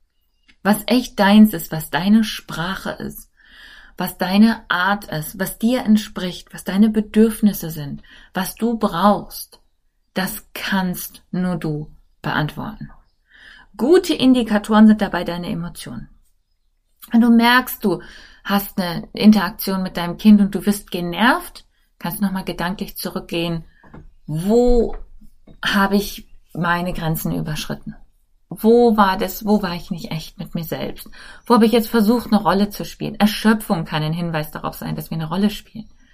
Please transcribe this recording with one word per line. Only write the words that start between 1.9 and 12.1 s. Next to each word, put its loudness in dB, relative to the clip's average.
deine 2
Sprache -8
ist, -12
was -8
deine 2
Art -2
ist, -8
was -6
dir 0
entspricht, -2
was -16
deine 4
Bedürfnisse 0
sind, -10
was -6
du -2
brauchst, -2
das -6
kannst -6
nur -4
du -6